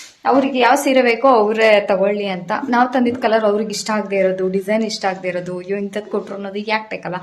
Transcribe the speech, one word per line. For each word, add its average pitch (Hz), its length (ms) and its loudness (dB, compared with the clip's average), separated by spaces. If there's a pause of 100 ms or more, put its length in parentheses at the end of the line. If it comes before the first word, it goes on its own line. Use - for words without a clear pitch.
(260)
ಅವ್ರಿಗೆ 262 340 2
ಯಾವ 247 160 4
ಸೀರೆ 269 260 4
ಬೇಕೋ 240 260 2
ಅವರೇ 214 600 4
ತಗೊಳ್ಳಿ 202 380 0
ಅಂತ. 180 260 -6 (180)
ನಾವ್ 247 240 2
ತಂದಿದ್ 240 280 0
ಕಲರ್ 220 220 2
ಅವ್ರಿಗೆ 208 260 0
ಇಷ್ಟ 202 200 -6
ಆಗದೆ 196 260 -2
ಇರೋದು, 185 340 0
ಡಿಸೈನ್ 196 340 -2
ಇಷ್ಟ 214 220 -4
ಆಗದೆ 185 220 -4
ಇರೋದು, 180 300 -6
ಅಯ್ಯೋ 185 200 -6
ಇಂಥದ್ದು 202 340 -8
ಕೊಟ್ರು 202 240 -6
ಅನ್ನೋದು 196 240 -8
ಯಾಕೆ 214 300 -4
ಬೇಕಲ್ಲ? 180 340 -8